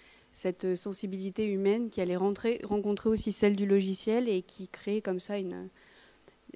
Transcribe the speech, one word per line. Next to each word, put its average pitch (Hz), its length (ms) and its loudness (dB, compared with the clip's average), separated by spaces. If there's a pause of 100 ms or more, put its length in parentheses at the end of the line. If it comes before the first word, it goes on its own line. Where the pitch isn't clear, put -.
(300)
cette 185 460 -2
sensibilité 190 680 -4
humaine 202 420 2
qui 202 140 -4
allait 180 120 0
rentrer, 202 500 0
rencontrer 208 440 0
aussi 220 240 2
celle 208 240 4
du 202 80 0
logiciel 202 640 2
et 185 140 0
qui - 260 -16
créait 208 320 -4
comme 185 200 -2
ça 202 180 -6
une, 180 320 -8 (840)